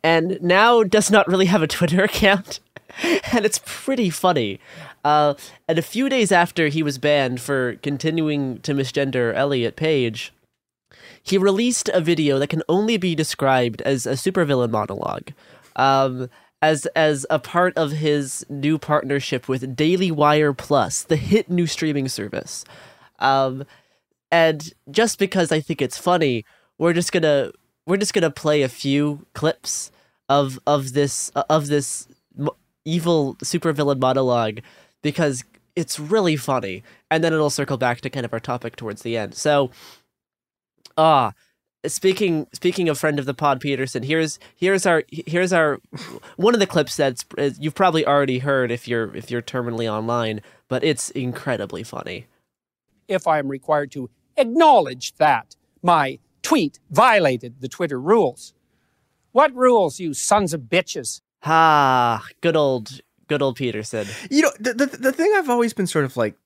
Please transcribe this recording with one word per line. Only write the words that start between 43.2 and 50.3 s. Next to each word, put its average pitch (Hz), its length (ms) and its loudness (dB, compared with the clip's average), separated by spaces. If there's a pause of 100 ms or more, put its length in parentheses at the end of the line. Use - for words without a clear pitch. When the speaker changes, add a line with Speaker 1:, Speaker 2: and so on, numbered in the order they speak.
Speaker 1:
the 139 80 -6
pod, 135 280 0
Peterson, 131 420 -4
here's, 160 360 -2 (160)
here's 190 300 0
our, 165 240 2
here's 175 440 -2
our, 156 260 2 (580)
one 214 160 4
of 226 60 2
the 196 80 4
clips - 280 0
that's, 135 300 0 (120)
uh, 143 220 0
you've 147 160 -6
probably 165 300 2
already 135 340 2
heard 131 320 0
if 117 160 -8
you're, 117 280 -4
if - 160 -12
you're 120 100 -4
terminally 117 500 -6
online, 113 500 -4 (260)